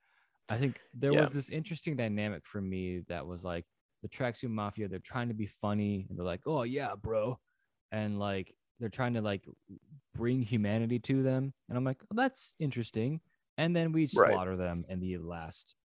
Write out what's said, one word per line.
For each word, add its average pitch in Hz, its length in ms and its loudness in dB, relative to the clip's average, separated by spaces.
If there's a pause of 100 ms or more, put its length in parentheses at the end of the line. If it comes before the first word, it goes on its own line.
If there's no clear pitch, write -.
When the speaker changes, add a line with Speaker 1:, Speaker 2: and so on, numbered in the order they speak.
(500)
Speaker 1:
I 110 80 -2
think 127 240 -2 (120)
there 139 200 2
Speaker 2:
Yeah. - 20 6
Speaker 1:
was - 180 4
this 143 160 -4
interesting 156 480 -4
dynamic 104 500 -2
for 104 140 -6
me 92 480 -2
that 80 180 -6
was, 87 180 -8
like, 87 200 -4 (380)
the 98 60 -8
Tracksuit 123 420 -4
Mafia, 107 360 -4
they're 92 120 -6
trying 120 300 -4
to 113 60 -4
be 107 120 -4
funny, 104 600 0
and 95 80 -8
they're 90 80 -2
like, 90 200 -2
"Oh, 143 180 0
yeah, 123 320 -2
bro." 110 440 0 (520)
And, 107 280 -2
like, 98 360 -2 (240)
they're 117 100 -4
trying 120 260 0
to, 113 60 0
like, 101 260 -2 (680)
bring 123 280 2
humanity 113 560 2
to 135 240 2
them. 131 300 2 (160)
And 156 80 -2
I'm 127 80 2
like, 131 180 -2
"Oh, - 120 -8
that's 254 440 0
interesting." 127 640 0 (360)
And 165 180 2
then 165 180 2
we 160 180 4
Speaker 2:
Right. 92 300 8
Speaker 1:
slaughter 92 160 0
them 87 320 0
in 92 120 -4
the 90 180 -2
last, 82 560 -10 (140)